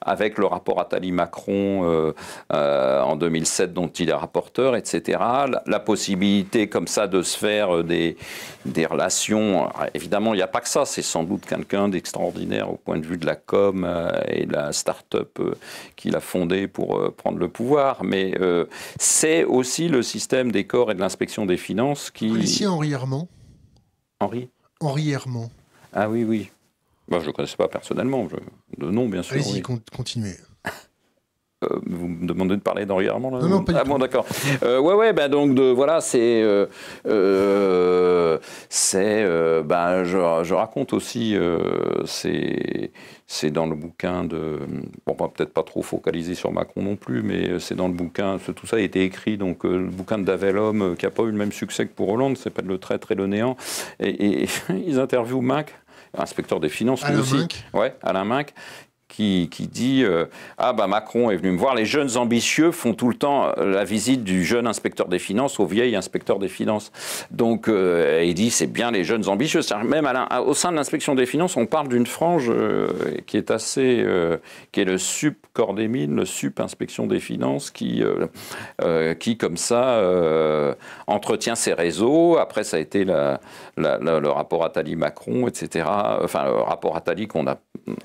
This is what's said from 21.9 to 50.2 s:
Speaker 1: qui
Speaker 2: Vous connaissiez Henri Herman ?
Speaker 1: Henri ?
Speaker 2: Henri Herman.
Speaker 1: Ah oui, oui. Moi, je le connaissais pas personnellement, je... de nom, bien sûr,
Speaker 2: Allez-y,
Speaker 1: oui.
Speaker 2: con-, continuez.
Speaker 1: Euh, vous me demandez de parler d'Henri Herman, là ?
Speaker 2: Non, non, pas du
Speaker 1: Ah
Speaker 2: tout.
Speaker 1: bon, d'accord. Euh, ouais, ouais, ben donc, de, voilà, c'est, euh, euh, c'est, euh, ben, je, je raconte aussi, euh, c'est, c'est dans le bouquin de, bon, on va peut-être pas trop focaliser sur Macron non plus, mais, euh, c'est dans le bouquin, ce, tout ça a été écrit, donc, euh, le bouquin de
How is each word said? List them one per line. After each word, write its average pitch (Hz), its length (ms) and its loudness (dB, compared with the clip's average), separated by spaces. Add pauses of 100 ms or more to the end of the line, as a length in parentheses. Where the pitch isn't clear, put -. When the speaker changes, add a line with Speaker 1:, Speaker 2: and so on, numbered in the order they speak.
Speaker 1:
qui - 160 -6
Speaker 2:
Vous 110 80 2
connaissiez 196 320 0
Henri 151 260 0
Herman ? 135 340 -4 (920)
Speaker 1:
Henri ? 117 300 -4 (320)
Speaker 2:
Henri 147 320 -2
Herman. 120 360 -6 (460)
Speaker 1:
Ah 107 160 0
oui, 117 140 0
oui. 110 260 -2 (580)
Moi, 87 120 0
je 78 60 -6
le 71 60 -6
connaissais 71 240 -6
pas 90 120 2
personnellement, 117 600 -4
je... - 80 -10 (480)
de 80 60 -4
nom, 117 180 0
bien 92 140 -4
sûr, - 140 -6
Speaker 2:
Allez-y, 143 180 -2
Speaker 1:
oui. 131 80 -4
Speaker 2:
con-, 120 180 -6 (160)
continuez. 107 380 -6 (1300)
Speaker 1:
Euh, - 60 0 (180)
vous 87 220 -4
me 87 180 -4
demandez 92 300 0
de 101 40 -2
parler 92 240 -2
d'Henri 98 220 0
Herman, 117 260 -2
là ? 127 80 -4
Speaker 2:
Non, 165 80 0
non, 190 140 4
pas 180 100 0
du 151 60 2
Speaker 1:
Ah 139 60 4
Speaker 2:
tout. 135 60 -2
Speaker 1:
bon, 143 80 2
d'accord. 127 280 0 (360)
Euh, 127 180 4
ouais, 165 140 4
ouais, 214 180 6
ben 147 160 2
donc, 143 260 4
de, 127 80 6
voilà, 139 380 4
c'est, 117 420 4
euh, 101 240 6 (400)
euh, 92 1300 4 (300)
c'est, 104 540 0
euh, 82 400 2
ben, 87 420 2
je, 90 140 0 (240)
je 87 120 -2
raconte 113 380 0
aussi, 110 440 0
euh, 87 720 0
c'est, - 840 -4 (360)
c'est - 240 -2
dans 80 160 0
le 80 80 -2
bouquin 87 500 -4
de, 78 360 -4 (460)
bon, 69 120 -2
on 85 60 0
va 80 40 0
peut-être - 240 -4
pas 80 100 0
trop 87 200 -4
focaliser 85 520 -2
sur 90 180 -4
Macron 87 300 -4
non 98 140 -2
plus, 123 260 -4
mais, 92 280 0
euh, 90 80 -2
c'est - 160 -6
dans 92 140 0
le 90 60 0
bouquin, 90 500 -4
ce, - 60 -8
tout - 160 -10
ça 117 100 0
a 113 40 2
été 95 240 2
écrit, 104 320 -2
donc, 95 280 -4
euh, 90 140 2
le 92 120 -2
bouquin 92 280 -4
de 98 60 -2